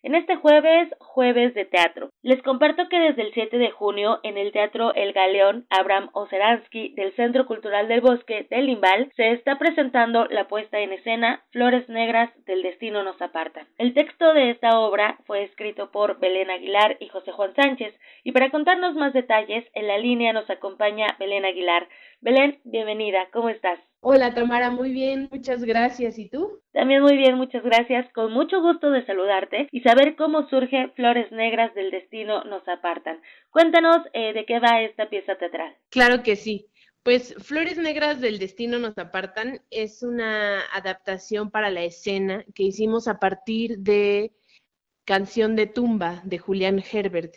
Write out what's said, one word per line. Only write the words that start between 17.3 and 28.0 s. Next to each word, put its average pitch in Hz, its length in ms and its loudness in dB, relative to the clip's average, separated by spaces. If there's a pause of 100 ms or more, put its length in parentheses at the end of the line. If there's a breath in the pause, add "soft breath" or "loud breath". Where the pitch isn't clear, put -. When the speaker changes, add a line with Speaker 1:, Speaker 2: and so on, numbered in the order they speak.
Speaker 1:
Juan 196 220 -4
Sánchez, 262 380 0 (320 soft breath)
y 247 80 -6
para 262 180 2
contarnos 349 440 0
más 285 180 -2
detalles, 226 640 0
en 214 120 -6
la 202 120 0
línea 233 340 0
nos 220 160 -4
acompaña 208 600 -4 (100)
Belén 196 260 -4
Aguilar. 175 420 -2 (360 soft breath)
Belén, 269 420 2
bienvenida, 214 680 -4
¿cómo 226 180 -2
estás? 190 280 -4 (240)
Speaker 2:
Hola, 254 320 4
Tamara, 240 360 0
muy 254 220 -4
bien, 269 380 -4
muchas 262 320 -6
gracias. 233 560 -2
¿Y 202 100 -14
tú? 392 320 -8 (120)
Speaker 1:
También 269 300 4
muy 285 160 6
bien, 254 180 6
muchas 254 260 -4
gracias. 240 520 0